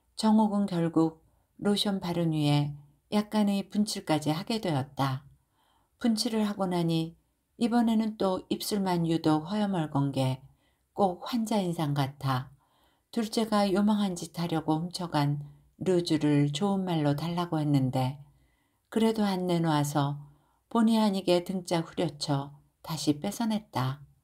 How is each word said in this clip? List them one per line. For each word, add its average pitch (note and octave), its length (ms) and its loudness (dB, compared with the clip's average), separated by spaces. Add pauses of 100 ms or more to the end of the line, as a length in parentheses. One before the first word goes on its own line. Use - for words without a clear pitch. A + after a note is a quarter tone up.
(140)
정옥은 G#3+ 520 2
결국 E3 580 0 (340)
로션 G3+ 400 0
바른 E3+ 320 0
위에 D3 460 2 (340)
약간의 G#3 600 0
분칠까지 D#3+ 600 -2
하게 G3+ 300 -4
되었다. C3+ 640 -2 (760)
분칠을 A3 500 0
하고 G3 180 -2
나니 E3+ 500 0 (400)
이번에는 A3+ 600 0
또 F#3+ 320 -2
입술만 F3+ 600 0
유독 D#3+ 420 2
허여멀건 D#3+ 640 -2
게 C3 380 -2 (500)
꼭 F3+ 320 -2
환자 A3+ 260 -2
인상 E3 360 0
같아 C3+ 560 -2 (600)
둘째가 G#3+ 640 0
요망한 G#3 440 2
짓 - 220 -10
하려고 D#3+ 360 -2
훔쳐간 D#3 680 -2 (360)
루즈를 D3+ 720 2
좋은 G3 320 0
말로 D3+ 320 0
달라고 E3+ 420 -2
했는데 C3+ 640 0 (680)
그래도 A3+ 340 2
안 F#3 220 -2
내놓아서 D3 760 0 (480)
본의 A3+ 320 2
아니게 F#3 440 2
등짝 F3 460 -4
후려쳐 C#3+ 600 -4 (300)
다시 D3 360 -2
뺏어냈다. G3+ 840 -4 (220)